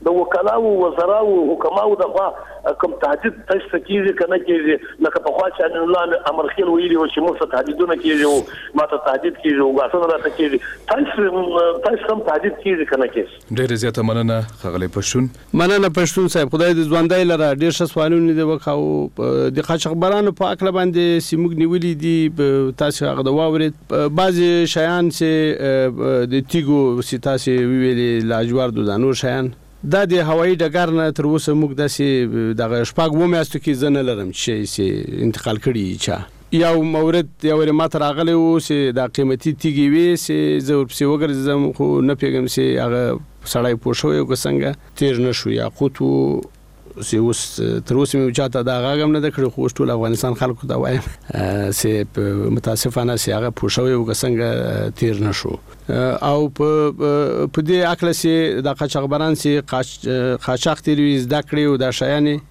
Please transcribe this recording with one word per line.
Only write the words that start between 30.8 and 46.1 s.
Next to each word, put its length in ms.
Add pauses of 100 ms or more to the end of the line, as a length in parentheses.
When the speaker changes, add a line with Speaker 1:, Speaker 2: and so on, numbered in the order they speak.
Speaker 3:
نه 200
تر 140
اوسه 280
موږ 220
داسې، 520
ب-، 300
دغه 280
شپږ 300
اووه 120
میاشتو 320
کې 120
زه 180
نه 140
لرم 280
چې 40
شی 320
چې 160 (400)
انتقال 340
کړي 200
یي 180
چا. 240 (340)
یو 300
مورد 460 (140)
یو 220
وارې 60
ما 160
ته 120
راغلی 340
و 260
چې 340
دا 140
قیمتي 460
تیږې 420
وې 320
چې 320
زه 160
ورپسې 280
وګرځېدم، 760
خو 240
نه 140
پوهېږم 320
چې 140 (200)
هغه 400 (260)
سړی 280
پوه 180
شوی 260
و 80
که 80
څنګه. 640
تیر 200
نه 140
شو، 180
یاقوت 520
و، 380 (600)